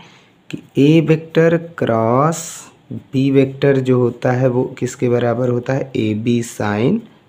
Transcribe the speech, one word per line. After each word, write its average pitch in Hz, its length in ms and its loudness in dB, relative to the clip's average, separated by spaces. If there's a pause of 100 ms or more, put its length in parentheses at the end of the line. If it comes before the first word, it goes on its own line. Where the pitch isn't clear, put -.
(500)
कि - 80 -12 (200)
A 151 300 4
vector 160 480 2 (220)
cross 123 680 0 (720)
B 135 180 0
vector 135 460 2
जो 127 200 2
होता 123 340 0
है 127 160 2
वो 123 160 0 (140)
किसके 123 300 -4
बराबर 120 400 0
होता 123 240 -2
है? - 200 -4
A 107 260 -2
B 120 280 -2
sin 113 520 -2 (300)